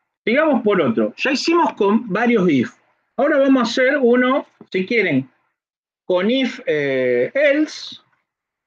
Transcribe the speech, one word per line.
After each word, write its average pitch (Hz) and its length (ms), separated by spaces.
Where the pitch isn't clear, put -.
sigamos 269 400
por 202 160
otro. 113 380
Ya - 140
hicimos 330 420
con 208 340
varios 208 420
if. 127 220
Ahora 294 200
vamos 269 240
a 226 100
hacer 269 260
uno, 254 500
si 190 160
quieren, 170 420
con 185 260
if, 262 340
eh, 135 680
else, 302 640